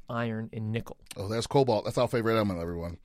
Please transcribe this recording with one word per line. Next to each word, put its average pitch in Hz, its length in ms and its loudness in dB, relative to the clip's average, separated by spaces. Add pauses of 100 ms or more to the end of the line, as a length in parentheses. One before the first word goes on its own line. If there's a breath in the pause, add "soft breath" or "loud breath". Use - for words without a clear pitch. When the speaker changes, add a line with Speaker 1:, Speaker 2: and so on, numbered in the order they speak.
Speaker 1:
iron, 117 460 -4
and 110 180 -4
nickel. - 260 -6 (200)
Speaker 2:
Oh, 95 100 -6
that's 110 200 -2
cobalt. 120 380 4
That's - 120 -2
our 120 100 4
favorite 113 280 2
element, 101 240 2
everyone. 85 460 -6